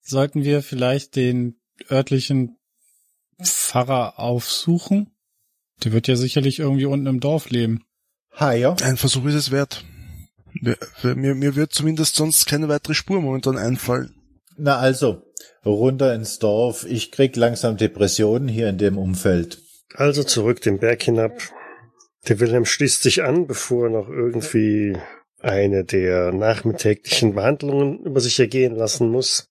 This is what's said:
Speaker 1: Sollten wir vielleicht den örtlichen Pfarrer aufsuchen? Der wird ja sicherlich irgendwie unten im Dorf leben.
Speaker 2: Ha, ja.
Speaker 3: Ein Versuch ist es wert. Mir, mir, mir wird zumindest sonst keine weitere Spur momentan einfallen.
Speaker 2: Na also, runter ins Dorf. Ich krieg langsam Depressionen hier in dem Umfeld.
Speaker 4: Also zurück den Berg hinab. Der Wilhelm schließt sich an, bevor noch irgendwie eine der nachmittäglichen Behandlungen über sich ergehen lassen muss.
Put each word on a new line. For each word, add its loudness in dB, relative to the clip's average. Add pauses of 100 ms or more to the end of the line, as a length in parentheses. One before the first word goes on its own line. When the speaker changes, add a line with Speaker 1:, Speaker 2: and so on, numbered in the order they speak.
Speaker 1:
Sollten -2
wir 2
vielleicht -2
den 0 (300)
örtlichen 0 (840)
Pfarrer -2
aufsuchen? 0 (760)
Der 0
wird 2
ja 2
sicherlich 0
irgendwie 0
unten -2
im 0
Dorf -2
leben. 0 (500)
Speaker 2:
Ha, 0
ja. 2
Speaker 3:
Ein 0
Versuch 0
ist 0
es -2
wert. -4 (680)
Mir, -2 (260)
mir, 0
mir 0
wird 0
zumindest 0
sonst 2
keine -2
weitere -2
Spur -2
momentan -2
einfallen. -2 (420)
Speaker 2:
Na 2
also, 2 (420)
runter 2
ins -8
Dorf. 0
Ich -6
krieg 2
langsam 0
Depressionen 2
hier 0
in -2
dem 2
Umfeld. 0 (320)
Speaker 4:
Also 0
zurück 0
den 0
Berg 0
hinab. 0 (880)
Der 2
Wilhelm 2
schließt 0
sich 2
an, 0
bevor -4
noch -2
irgendwie 0 (420)
eine 0
der 0
nachmittäglichen 0
Behandlungen 0
über 0
sich -2
ergehen 2
lassen 0
muss. -2